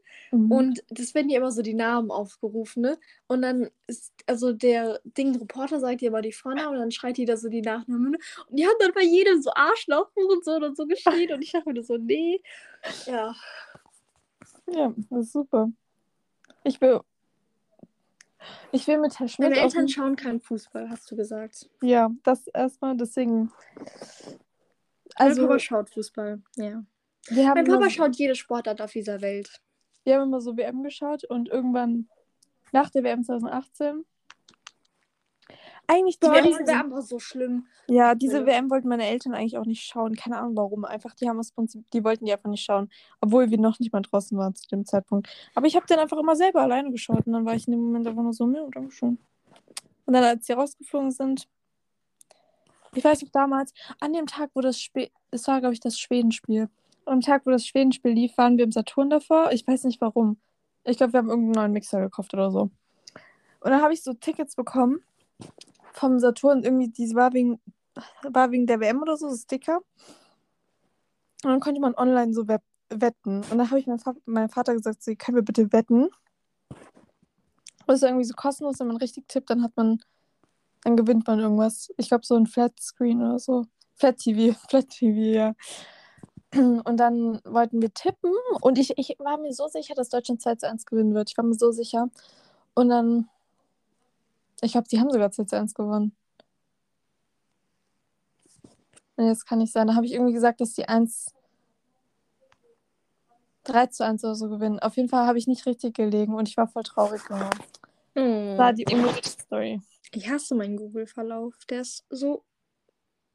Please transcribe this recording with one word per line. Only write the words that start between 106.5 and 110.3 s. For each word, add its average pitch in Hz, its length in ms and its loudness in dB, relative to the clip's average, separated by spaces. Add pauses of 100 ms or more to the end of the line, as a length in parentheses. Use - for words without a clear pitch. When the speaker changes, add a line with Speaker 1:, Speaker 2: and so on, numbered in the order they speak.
Speaker 1:
war 226 100 2
voll 226 160 -8
traurig, 208 460 -2
Junge. 196 200 -6 (640)
Speaker 2:
Hm. 226 340 0
Speaker 1:
Das 196 80 -6
war 247 160 6
die 233 120 -4
unnötigste 240 580 -2
Story. 214 380 -6 (320)
Speaker 2:
Ich 208 160 -10
hasse 285 260 -4